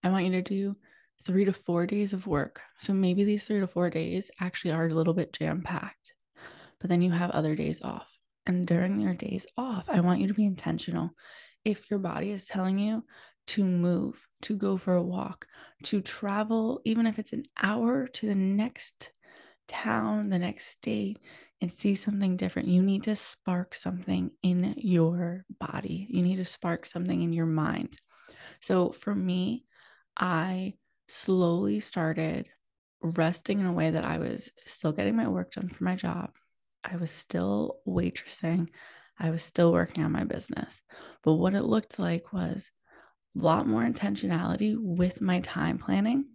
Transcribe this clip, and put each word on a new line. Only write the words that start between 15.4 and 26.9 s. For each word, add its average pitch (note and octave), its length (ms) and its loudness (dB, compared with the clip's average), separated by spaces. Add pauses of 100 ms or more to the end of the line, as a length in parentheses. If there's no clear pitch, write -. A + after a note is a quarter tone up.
to G3+ 160 0
travel, G#3+ 840 -2
even A3+ 220 4
if A3 120 0
it's - 140 -6
an G#3+ 100 -4 (180)
hour A#3+ 460 2
to A3 200 -6
the G#3 80 2
next G3 760 0 (560)
town, G#3+ 640 0
the F#3 100 2
next - 280 -4
state, G#3+ 520 -4 (400)
and F3 140 -2
see G3+ 220 2
something G3 420 0
different, F3+ 320 -2
you F3+ 140 8
need G3 200 2
to G#3+ 120 0
spark - 580 -4
something F3+ 560 -2 (140)
in F3+ 340 2
your F3 680 2 (160)
body. - 500 -6
You F3+ 120 2
need F3+ 160 4
to F#3 80 -4
spark - 400 -6
something F3 360 -2